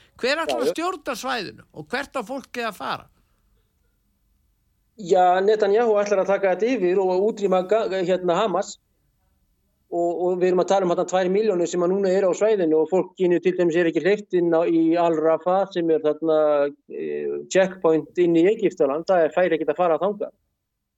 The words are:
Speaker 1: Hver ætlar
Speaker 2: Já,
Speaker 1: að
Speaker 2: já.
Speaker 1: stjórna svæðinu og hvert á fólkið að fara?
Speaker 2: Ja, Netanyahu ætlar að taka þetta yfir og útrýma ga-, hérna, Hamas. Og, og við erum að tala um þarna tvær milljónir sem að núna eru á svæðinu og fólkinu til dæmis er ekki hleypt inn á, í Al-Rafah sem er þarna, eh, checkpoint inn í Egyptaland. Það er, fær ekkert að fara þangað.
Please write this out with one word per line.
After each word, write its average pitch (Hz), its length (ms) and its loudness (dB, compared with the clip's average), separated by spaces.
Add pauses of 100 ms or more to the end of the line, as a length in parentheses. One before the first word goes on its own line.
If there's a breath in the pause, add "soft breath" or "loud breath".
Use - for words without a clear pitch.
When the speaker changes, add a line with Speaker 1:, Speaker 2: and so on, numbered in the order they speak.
(180 soft breath)
Speaker 1:
Hver 277 200 -2
ætlar 294 160 -4
Speaker 2:
Já, 117 80 -4
Speaker 1:
að 254 60 -2
Speaker 2:
já. 170 80 -2
Speaker 1:
stjórna 311 400 -6
svæðinu 214 560 -10
og 151 160 -18
hvert 262 260 -8
á 262 80 -6
fólkið 233 460 -10
að 202 100 -10
fara? - 300 -10 (1900)
Speaker 2:
Ja, 180 260 2 (160)
Netanyahu 214 580 2
ætlar 202 240 0
að 185 80 -4
taka 196 240 2
þetta 208 160 -2
yfir 196 320 0
og 185 240 0
útrýma 185 400 0
ga-, 208 300 0
hérna, 180 420 0
Hamas. 202 380 -4 (1120)
Og, 170 320 -2
og 180 160 0
við 185 120 2
erum 185 120 2
að 170 80 -2
tala 196 160 2
um 175 40 0
þarna 175 160 -2
tvær 185 240 0
milljónir 190 400 0
sem 180 120 -2
að 175 100 0
núna 196 180 0
eru 190 200 2
á 160 40 0
svæðinu 185 440 2
og 156 120 2
fólkinu 180 520 0
til 180 120 2
dæmis 175 240 0
er 165 120 2
ekki 156 120 -2
hleypt 196 320 0
inn 170 160 2
á, 165 120 2
í 165 320 2
Al-Rafah 170 760 0
sem 170 220 -2
er 156 120 0
þarna, 156 360 0 (480)
eh, 147 500 -8 (140)
checkpoint 180 680 0
inn 170 160 2
í 165 140 4
Egyptaland. 165 580 -2
Það 175 200 2
er, - 80 -6
fær 180 200 2
ekkert 151 160 2
að 147 80 -4
fara 165 200 2
þangað. 208 340 -6 (640)